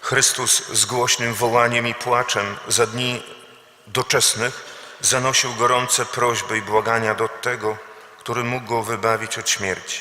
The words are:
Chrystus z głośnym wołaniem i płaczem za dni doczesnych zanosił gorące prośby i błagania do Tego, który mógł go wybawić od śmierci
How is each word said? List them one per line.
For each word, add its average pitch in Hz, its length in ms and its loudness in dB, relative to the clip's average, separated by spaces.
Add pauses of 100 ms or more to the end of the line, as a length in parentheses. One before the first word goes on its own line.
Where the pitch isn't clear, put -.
Chrystus - 680 2
z 110 160 0
głośnym 120 500 0
wołaniem 120 520 4
i 113 80 -2
płaczem 117 600 0 (120)
za 113 180 4
dni 123 360 -4 (640)
doczesnych 120 800 0 (360)
zanosił 127 540 2
gorące 123 520 2
prośby 117 520 0
i 107 40 -4
błagania 110 520 2
do 110 140 -2
Tego, 110 480 -4 (420)
który 120 260 -4
mógł 123 220 -4
go 117 160 0
wybawić 110 560 -2
od 110 120 -4
śmierci - 500 -4